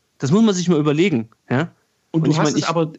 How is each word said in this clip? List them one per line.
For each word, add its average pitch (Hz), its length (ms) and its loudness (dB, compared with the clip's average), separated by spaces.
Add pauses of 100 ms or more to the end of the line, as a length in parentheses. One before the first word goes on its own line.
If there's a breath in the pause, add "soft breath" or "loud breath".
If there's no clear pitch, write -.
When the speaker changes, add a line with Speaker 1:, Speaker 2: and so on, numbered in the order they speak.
(180)
Speaker 1:
Das 135 120 -4
muss 208 120 4
man 214 120 4
sich 180 140 -4
mal 170 100 2
überlegen, 147 520 0 (200)
ja. 139 220 -2 (400)
Speaker 2:
Und 160 100 0
Speaker 1:
Und 156 40 0
Speaker 2:
du 143 60 2
Speaker 1:
ich 151 60 -2
Speaker 2:
hast 185 60 0
Speaker 1:
mein, 147 100 0
Speaker 2:
es - 60 -4
Speaker 1:
ich - 80 -2
Speaker 2:
aber, 165 300 -2